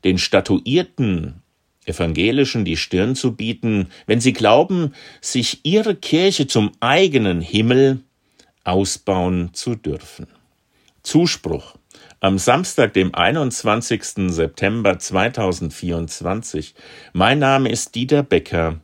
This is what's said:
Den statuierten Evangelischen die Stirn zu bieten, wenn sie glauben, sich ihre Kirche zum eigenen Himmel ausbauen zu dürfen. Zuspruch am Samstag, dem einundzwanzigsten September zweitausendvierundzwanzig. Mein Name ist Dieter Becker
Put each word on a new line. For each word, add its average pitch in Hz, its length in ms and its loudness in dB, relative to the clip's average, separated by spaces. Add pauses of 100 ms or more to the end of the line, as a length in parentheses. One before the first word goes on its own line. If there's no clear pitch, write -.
Den 92 140 2
statuierten 95 1200 0 (440)
Evangelischen 104 800 0
die 85 100 -2
Stirn 107 400 -2
zu 120 220 -4
bieten, 110 500 -2 (180)
wenn 117 140 0
sie 123 140 2
glauben, 165 600 2 (280)
sich - 420 -4
ihre 208 320 0
Kirche 175 500 0
zum 104 360 0
eigenen 127 580 2
Himmel 123 640 2 (640)
ausbauen 90 880 -2
zu 120 220 -6
dürfen. - 520 -10 (760)
Zuspruch - 760 -2 (440)
am 95 200 0
Samstag, 127 540 0
dem 92 220 0
einundzwanzigsten 110 1160 -2
September 95 680 -2
zweitausendvierundzwanzig. 90 1700 -4 (400)
Mein 113 260 2
Name 135 300 2
ist - 260 -6
Dieter 139 280 0
Becker 82 600 -2